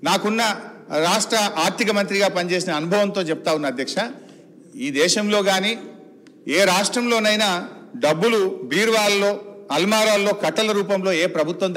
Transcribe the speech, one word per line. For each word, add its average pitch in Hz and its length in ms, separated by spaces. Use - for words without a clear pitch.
నాకున్న 202 360
రాష్ట్ర 208 300
ఆర్థిక 294 340
మంత్రిగా 196 380
పనిచేసిన 175 440
అనుభవంతో 196 400
చెప్తా 160 280
ఉన్నా 147 140
అధ్యక్ష, 127 240
ఈ 143 40
దేశంలో 208 400
గాని 190 220
ఏ - 20
రాష్ట్రంలోనైనా 214 760
డబ్బులు 196 360
బీరువాల్లో, 202 600
అల్మారాల్లో 208 560
కట్టల 190 360
రూపంలో 190 320
ఏ - 20
ప్రభుత్వం 170 400